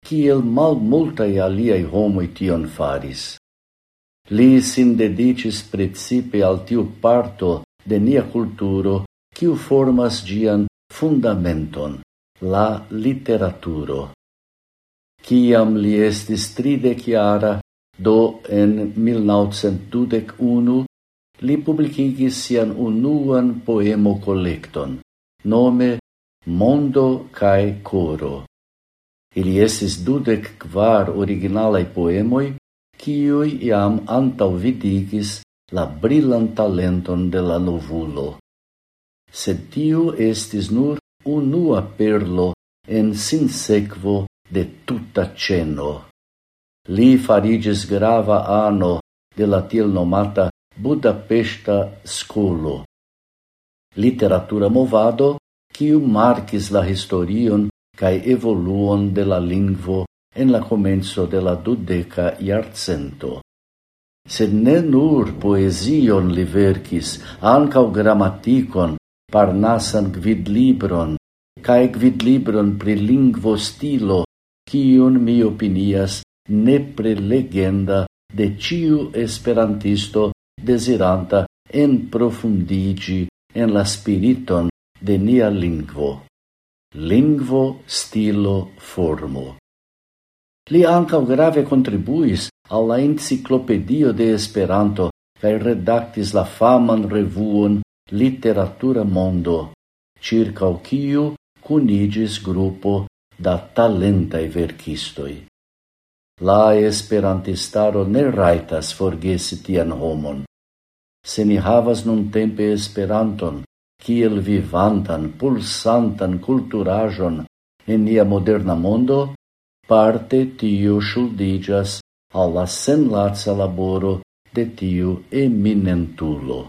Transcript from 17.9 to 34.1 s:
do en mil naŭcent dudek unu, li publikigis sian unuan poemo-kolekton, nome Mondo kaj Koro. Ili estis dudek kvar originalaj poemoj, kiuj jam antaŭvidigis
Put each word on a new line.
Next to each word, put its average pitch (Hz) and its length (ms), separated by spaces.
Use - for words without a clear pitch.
do 110 480
en 104 260
mil 113 280
naŭcent 101 680
dudek 120 480
unu, 120 420
li 139 180
publikigis 135 840
sian 110 340
unuan 123 840
poemo-kolekton, 98 1400
nome 123 540
Mondo 131 840
kaj 101 540
Koro. 76 640
Ili 92 240
estis 107 400
dudek 117 580
kvar 98 540
originalaj 98 840
poemoj, 117 600
kiuj 147 600
jam 104 460
antaŭvidigis 104 1300